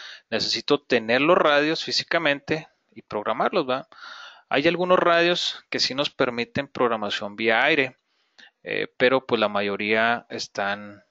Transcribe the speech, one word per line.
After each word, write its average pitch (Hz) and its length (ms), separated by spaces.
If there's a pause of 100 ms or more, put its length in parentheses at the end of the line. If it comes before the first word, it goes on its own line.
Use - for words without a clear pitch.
(320)
necesito 113 500
tener 117 400
los 170 160
radios 151 460
físicamente 156 840 (240)
y 113 120
programarlos, 127 640
¿va? 131 180 (600)
Hay 143 180
algunos 180 320
radios 170 720
que 127 100
sí - 140
nos 143 160
permiten 127 580
programación 107 680
vía 113 280
aire, 139 340 (640)
eh, 104 240 (100)
pero 131 280
pues 117 140
la 107 100
mayoría 104 800
están, 101 800